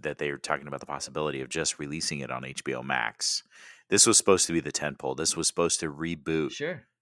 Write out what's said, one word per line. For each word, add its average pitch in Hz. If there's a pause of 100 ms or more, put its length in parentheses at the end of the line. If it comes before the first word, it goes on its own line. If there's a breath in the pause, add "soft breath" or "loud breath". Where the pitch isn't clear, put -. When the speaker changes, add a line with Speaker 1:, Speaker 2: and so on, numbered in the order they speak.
Speaker 1:
that 73
they 73
were 71
talking 71
about 69
the -
possibility 69
of 65
just 78
releasing 76
it 64
on 64
H 67
B 67
O 64
Max. 64 (460 loud breath)
This 104
was 110
supposed 95
to 85
be 82
the 73
tentpole. 69
This 80
was 80
supposed -
to 80
reboot 80
Speaker 2:
Sure. 165 (140)